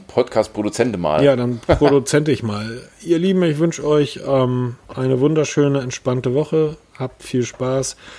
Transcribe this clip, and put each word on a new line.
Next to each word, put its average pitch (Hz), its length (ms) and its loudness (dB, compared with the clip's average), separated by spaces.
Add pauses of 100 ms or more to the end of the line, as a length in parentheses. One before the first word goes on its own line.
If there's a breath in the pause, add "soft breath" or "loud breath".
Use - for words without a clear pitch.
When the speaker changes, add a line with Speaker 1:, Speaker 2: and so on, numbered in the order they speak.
Speaker 1:
Podcast-Produzente 107 920 0
mal. 76 260 2
Speaker 2:
Ja, 139 120 4
dann 123 220 -2
<laughs> - 80 -20
produzente 147 640 2
ich 120 100 -2
mal. 110 400 -8 (200)
Ihr 165 160 2
Lieben, 185 260 2
ich 151 140 0
wünsch 165 220 0
euch, 147 460 0
ähm, 127 500 0 (180)
eine 131 260 0
wunderschöne, 143 600 2
entspannte 127 540 -4
Woche. 151 420 0 (220)
Habt - 260 -10
viel 123 200 -2
Spaß. 131 520 -4 (220 loud breath)